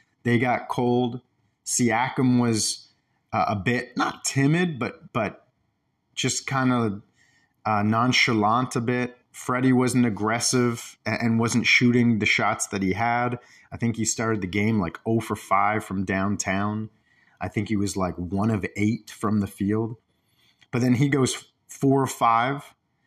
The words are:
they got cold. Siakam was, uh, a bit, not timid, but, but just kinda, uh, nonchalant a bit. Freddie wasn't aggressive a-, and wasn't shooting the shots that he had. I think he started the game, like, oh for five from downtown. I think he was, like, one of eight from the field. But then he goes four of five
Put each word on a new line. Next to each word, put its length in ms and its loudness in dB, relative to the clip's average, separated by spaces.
they 160 4
got 280 0
cold. 540 0
Siakam 760 2
was, 500 0
uh, 160 0
a 80 0
bit, 420 -4
not 260 -4
timid, 540 0
but, 360 -10
but 340 -4
just 320 -4
kinda, 560 0
uh, 160 2
nonchalant 920 2
a 60 -2
bit. 360 -4
Freddie 420 0
wasn't 320 4
aggressive 1000 -2
a-, 160 -2
and 180 2
wasn't 260 2
shooting 540 4
the 80 0
shots 400 0
that 160 -4
he 100 2
had. 460 -2
I 60 -12
think 180 -2
he 100 -4
started 360 -2
the 60 -4
game, 320 0
like, 280 -4
oh 120 0
for 160 -6
five 480 0
from 220 -6
downtown. 840 -2
I 60 -6
think 200 -4
he 80 0
was, 220 -2
like, 180 -2
one 360 -2
of 120 -2
eight 320 -2
from 300 -2
the 80 -2
field. 500 -4
But 100 0
then 120 4
he 160 2
goes 420 0
four 360 2
of 80 -2
five 640 0